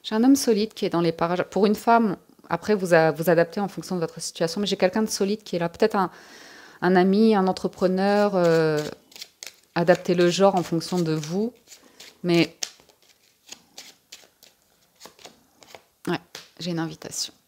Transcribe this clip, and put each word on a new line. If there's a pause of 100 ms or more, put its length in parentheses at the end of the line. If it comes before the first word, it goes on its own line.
J'ai
un
homme
solide
qui
est
dans
les
parages.
Pour
une
femme, (320)
après,
vous
a-,
vous
adaptez
en
fonction
de
votre
situation,
mais
j'ai
quelqu'un
de
solide
qui
est
là.
Peut-être
un, (720)
un
ami,
un
entrepreneur,
euh, (920)
adaptez
le
genre
en
fonction
de
vous. (720)
Mais, (3500)
ouais, (380)
j'ai
une
invitation. (160)